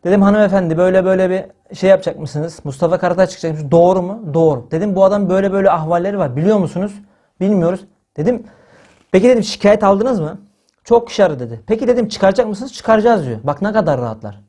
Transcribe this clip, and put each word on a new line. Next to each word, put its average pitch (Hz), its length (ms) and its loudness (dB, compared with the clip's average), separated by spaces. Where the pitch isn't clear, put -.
Dedim, 196 180 2
"Hanımefendi 196 540 2
böyle 185 280 2
böyle 185 260 2
bir - 460 -8
şey 185 140 2
yapacak 190 280 0
mısınız? 156 460 -8
Mustafa 165 340 -2
Karataş 180 320 -2
çıkacakmış. 156 400 -8
Doğru 175 320 4
mu?" 185 320 -10
"Doğru." 156 360 0
Dedim, 180 260 -2
"Bu 190 80 4
adam 196 240 2
böyle 190 240 0
böyle 196 180 2
ahvalleri 170 480 -2
var. 135 180 -4
Biliyor 202 220 2
musunuz?" 185 340 -4
"Bilmiyoruz." 190 440 0
Dedim, 214 300 -2
"Peki," 185 160 4
dedim, 233 140 4
"şikayet 208 420 0
aldınız 202 360 2
mı?" 156 180 -6
"Çok 233 240 2
kişi - 160 0
aradı," 151 160 -2
dedi. 117 260 -10
"Peki," 226 220 -2
dedim, 240 200 0
"çıkaracak 196 380 0
mısınız?" 214 260 -8
"Çıkaracağız," 214 540 2
diyor. 117 180 -6
Bak 143 180 -4
ne 208 100 -4
kadar 156 280 0
rahatlar. 110 480 -10